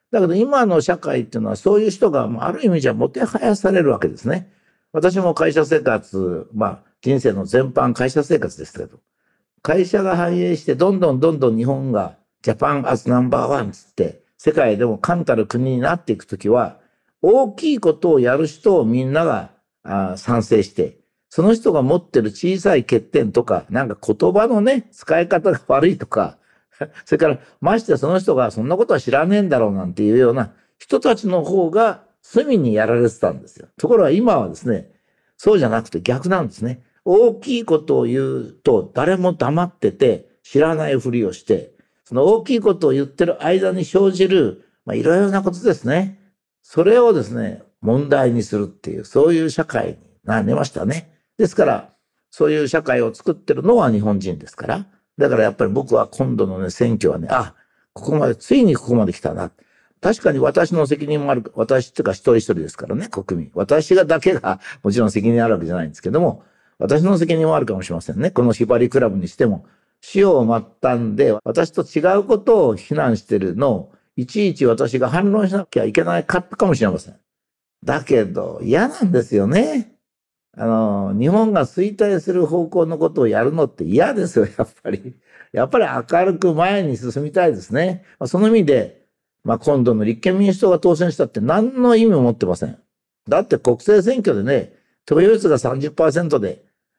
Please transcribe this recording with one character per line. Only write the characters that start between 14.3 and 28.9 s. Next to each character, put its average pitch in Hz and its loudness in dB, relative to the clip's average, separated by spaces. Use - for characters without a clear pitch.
世 - 0
界 120 2
で 120 0
も 110 -2
冠 170 -2
た 127 0
る 110 0
国 131 -2
に 127 -2
な 151 -2
っ 170 -12
て 117 -2
い 98 -2
く - -20
と - -12
き 101 -8
は、 110 0
大 233 4
き 302 -2
い 247 -2
こ 175 2
と - 0
を 147 6
や 123 2
る 156 -2
人 185 0
を 127 2
み 120 0
ん 131 -4
な 160 0
が、 113 -4
あ、 95 -4
賛 117 -2
成 107 2
し 95 -8
て、 - -6
そ - -2
の 208 6
人 226 0
が 151 2
持 139 2
っ - -8
て 123 2
る 107 -4
小 180 -2
さ 175 2
い 127 0
欠 113 0
点 117 -2
と 117 0
か、 90 -2
な 117 -2
ん 123 -6
か 101 -10
言 160 0
葉 208 2
の 226 0
ね、 247 0
使 - -2
い 170 0
方 180 0
が 139 -4
悪 139 2
い 190 -2
と - -12
か、 98 -4
<laughs> - -14
そ - 0
れ - 2
か 165 2
ら、 139 -2
ま 180 2
し 226 -6
て 151 0
そ 139 -4
の 185 0
人 190 0
が 123 0
そ 107 -6
ん 120 -4
な 170 -2
こ 226 0
と 233 0